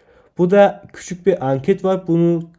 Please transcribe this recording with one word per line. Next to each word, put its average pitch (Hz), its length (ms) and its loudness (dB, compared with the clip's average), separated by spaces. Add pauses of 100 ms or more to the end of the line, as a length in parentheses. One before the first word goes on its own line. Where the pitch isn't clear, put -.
(380)
Bu 175 140 0
da 202 320 4 (100)
küçük - 320 -14
bir 151 240 0
anket 135 340 -2
var. 185 240 -4
Bunu 170 360 0 (160)